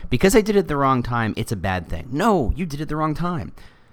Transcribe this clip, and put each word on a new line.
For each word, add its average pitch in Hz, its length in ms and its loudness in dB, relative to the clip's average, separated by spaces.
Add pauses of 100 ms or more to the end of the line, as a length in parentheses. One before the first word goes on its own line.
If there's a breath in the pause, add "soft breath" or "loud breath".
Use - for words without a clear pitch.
(100)
"Because 190 260 6
I 220 60 8
did 214 120 0
it 185 140 2
the 151 80 -2
wrong 135 260 2
time, 117 340 -2
it's 110 160 -6
a 113 40 -2
bad 92 320 -4
thing." 82 220 -6
No, 160 440 2
you 180 120 -4
did 151 140 -8
it 151 100 -6
the 151 60 -4
wrong 156 180 -2
time. 165 380 -4 (400 soft breath)